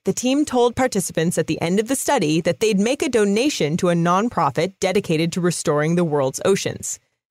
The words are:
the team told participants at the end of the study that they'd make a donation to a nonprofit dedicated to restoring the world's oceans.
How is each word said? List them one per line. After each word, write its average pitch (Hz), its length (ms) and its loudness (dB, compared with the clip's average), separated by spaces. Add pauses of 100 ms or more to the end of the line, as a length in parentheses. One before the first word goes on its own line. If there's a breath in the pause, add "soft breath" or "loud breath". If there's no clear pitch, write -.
the 190 80 0
team 277 320 0
told 240 320 0
participants 185 600 -2
at 165 100 0
the - 140 -4
end 175 160 0
of 220 120 -4
the 277 80 0
study 165 420 0
that 175 220 -2
they'd 214 180 2
make 233 220 0
a 320 80 0
donation 208 680 0
to 185 140 0
a 175 40 2
nonprofit 170 840 0
dedicated 170 540 0
to 185 80 -4
restoring 165 540 0
the 175 100 2
world's 143 400 0
oceans. - 520 -2 (340)